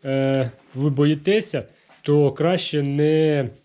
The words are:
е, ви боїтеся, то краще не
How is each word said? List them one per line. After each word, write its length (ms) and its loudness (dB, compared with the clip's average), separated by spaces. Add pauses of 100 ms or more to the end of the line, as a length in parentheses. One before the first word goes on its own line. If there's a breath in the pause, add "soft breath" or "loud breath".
е, 460 0 (240)
ви 140 0
боїтеся, 720 0 (380 soft breath)
то 300 2
краще 520 -2
не 640 0 (160)